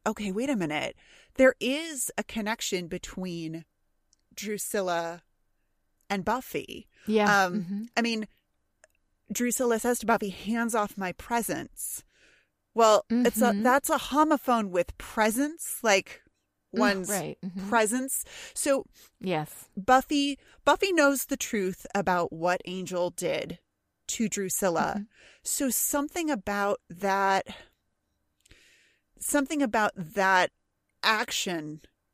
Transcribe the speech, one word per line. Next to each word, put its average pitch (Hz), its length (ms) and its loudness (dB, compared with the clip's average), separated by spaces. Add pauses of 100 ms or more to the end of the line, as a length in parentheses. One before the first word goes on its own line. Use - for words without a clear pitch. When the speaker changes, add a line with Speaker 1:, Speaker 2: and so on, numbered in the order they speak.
Speaker 1:
"Okay, 214 240 -4
wait 233 200 -4
a 269 60 0
minute. 151 380 -4 (420)
There 262 240 6
is 285 580 -4
a 208 60 -4
connection 208 640 -4
between 170 760 -8 (720)
Drusilla 180 880 -4 (880)
and 202 140 -2
Buffy." - 640 -4 (200)
Speaker 2:
Yeah. 208 400 4
Speaker 1:
Um, 180 60 -4 (100)
Speaker 2:
Mm-hmm. 202 200 -6 (140)
Speaker 1:
I 240 60 2
mean, 226 260 -2 (1040)
Drusilla 240 460 0
says 240 220 0
to 220 60 -6
Buffy, 214 220 2
"Hands 226 460 -4
off 208 240 -2
my 185 140 -6
presents." - 920 -6 (680)
Well, 220 340 8
it's 233 320 2
a, 214 120 6
Speaker 2:
Mm-hmm. 202 100 0
Speaker 1:
that's 254 260 4
a 311 80 2
homophone 262 720 2
with 175 300 -2
presence, 240 840 -2
like, 202 380 2 (540)
Speaker 2:
Mm, - 60 0
Speaker 1:
one's 196 280 2
Speaker 2:
right. 170 340 -4
Mm-hmm. 190 280 -10
Speaker 1:
presence. 240 520 0 (300)
So 277 320 0 (340)
Speaker 2:
Yes. 160 600 -6
Speaker 1:
Buffy, 269 600 2 (280)
Buffy 381 260 2
knows 285 320 4
the 269 140 -6
truth 190 560 -4
about 180 400 0
what 175 320 0
Angel 180 420 -4
did 175 520 -4 (480)
to 220 200 -2
Drusilla. 175 680 -2
Speaker 2:
Mm-hmm. 202 60 -6 (400)
Speaker 1:
So - 280 -2
something 302 600 -2
about 202 500 -2 (100)
that, 196 560 2 (1700)
something 285 440 -2
about 220 340 2
that 185 540 2 (520)
action 180 800 -2 (340)